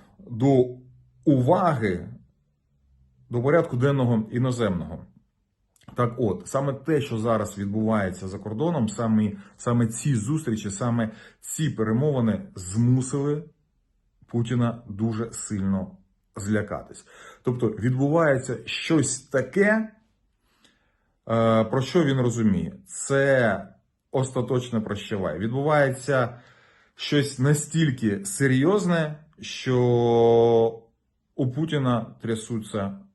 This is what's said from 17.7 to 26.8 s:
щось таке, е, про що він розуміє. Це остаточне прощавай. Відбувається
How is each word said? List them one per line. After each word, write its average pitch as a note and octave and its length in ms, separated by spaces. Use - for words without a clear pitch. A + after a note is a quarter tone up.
щось - 560
таке, G#3 760
е, A2+ 340
про C3 180
що E3 220
він C3+ 180
розуміє. G#2+ 540
Це C3 840
остаточне B2 680
прощавай. G2 580
Відбувається C3+ 1000